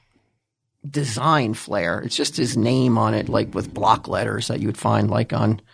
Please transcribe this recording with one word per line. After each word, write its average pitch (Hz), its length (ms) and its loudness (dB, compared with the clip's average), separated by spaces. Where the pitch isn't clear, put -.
design 139 640 0
flair. 95 480 -2
It's - 140 -6
just - 200 -2
his 120 220 0
name 123 400 4
on 110 160 2
it, 104 160 -2
like, 104 260 -2
with 101 180 -6
block 110 360 2
letters 107 400 -2
that 120 100 -4
you 110 80 -2
would 107 100 -4
find, 107 320 2
like, 113 220 0
on, 110 300 0